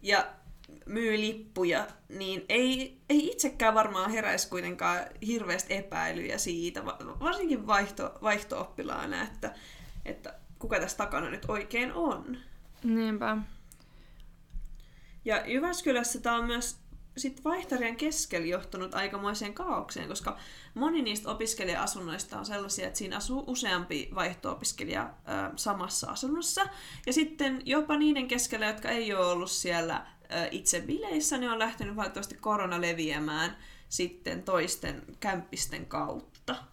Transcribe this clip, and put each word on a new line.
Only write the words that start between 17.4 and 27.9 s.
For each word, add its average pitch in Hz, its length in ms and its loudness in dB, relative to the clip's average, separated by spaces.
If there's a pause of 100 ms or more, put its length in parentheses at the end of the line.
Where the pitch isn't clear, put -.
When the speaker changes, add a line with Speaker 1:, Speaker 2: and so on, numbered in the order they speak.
Speaker 1:
vaihtarien 269 520 0
keskellä 233 500 0
johtanut 185 480 -4
aikamoiseen 202 600 -2
kaaukseen, 214 540 -4
koska - 300 -6 (360)
moni 302 280 2
niistä 214 280 -2
opiskelija-asunnoista 202 1080 -2
on 196 80 -8
sellaisia, 202 400 -4
että 185 120 -4
siinä 185 180 -4
asuu 247 300 -2
useampi 180 680 0
vaihto-opiskelija, - 880 -2 (260)
ö, 196 280 -2
samassa 190 540 -2
asunnossa. 330 560 0 (400)
Ja 254 60 2
sitten 277 520 2
jopa 302 320 4